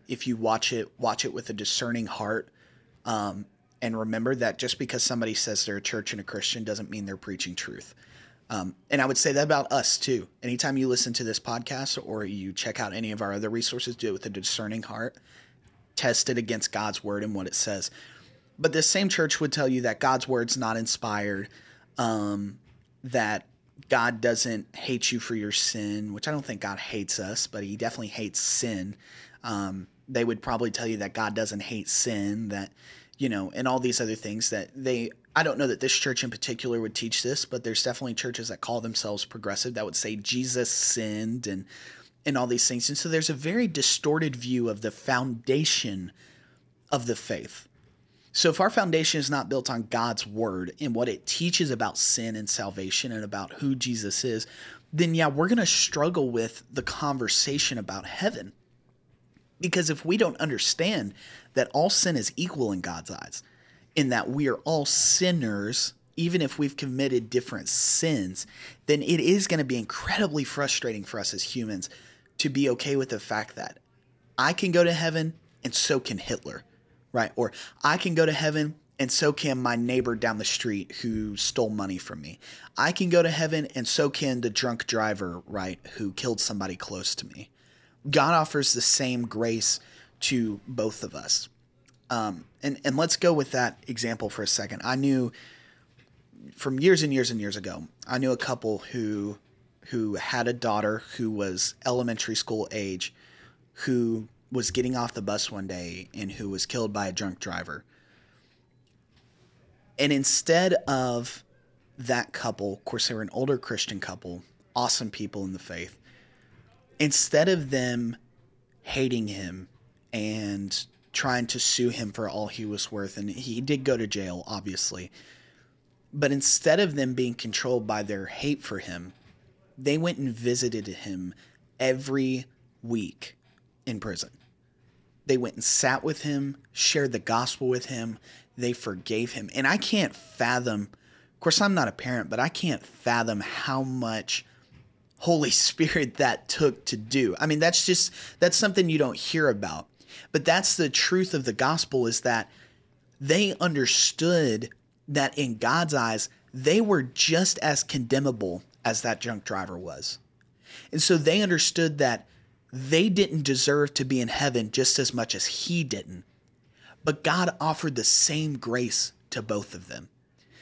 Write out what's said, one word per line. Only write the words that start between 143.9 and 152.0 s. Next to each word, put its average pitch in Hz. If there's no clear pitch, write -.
Holy 156
Spirit -
that 123
took -
to 113
do. 113
I 156
mean, 151
that's 170
just, -
that's 170
something 190
you 156
don't 135
hear 156
about. 101
But 151
that's 175
the 160
truth 185
of 135
the 123
gospel, 131